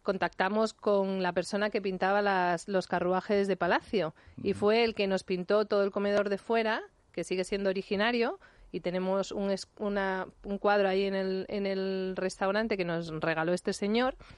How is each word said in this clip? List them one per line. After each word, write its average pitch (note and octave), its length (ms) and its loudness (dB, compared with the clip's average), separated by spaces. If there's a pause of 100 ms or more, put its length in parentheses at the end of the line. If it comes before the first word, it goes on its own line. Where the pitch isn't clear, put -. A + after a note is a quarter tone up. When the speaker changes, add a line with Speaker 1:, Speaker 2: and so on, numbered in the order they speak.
Speaker 1:
contactamos G3 680 0
con F#3+ 500 0
la F3 80 0
persona G3 380 -2
que G#3 120 -2
pintaba F#3+ 400 0
las, F3+ 460 2
los F#3+ 200 0
carruajes F#3 600 2
de F#3+ 80 2
palacio F3+ 580 0 (300)
y G3 80 0
Speaker 2:
Ujú. G3 80 -2
Speaker 1:
fue G#3+ 240 4
el A3+ 120 0
que G3+ 120 0
nos F#3+ 160 0
pintó G3 420 0
todo G3+ 180 2
el G3 80 0
comedor G3+ 360 0
de G3+ 100 0
fuera, A3+ 440 0 (320)
que E3+ 100 -4
sigue F#3 220 -2
siendo G3 240 -2
originario, A3+ 680 0 (340)
y F3+ 80 -6
tenemos F#3 500 -2
un G3 200 -2
es-, - 180 -4 (100)
una, G3 480 -2 (160)
un G3+ 140 -6
cuadro G3+ 320 4
ahí F#3+ 160 2
en G3 100 -2
el, F#3+ 320 -2
en G3 180 -4
el F#3+ 520 -2
restaurante G3+ 580 0
que F#3+ 100 -2
nos E3+ 220 -2 (140)
regaló D#3+ 320 2
este F3+ 180 -2
señor A3+ 460 0 (200)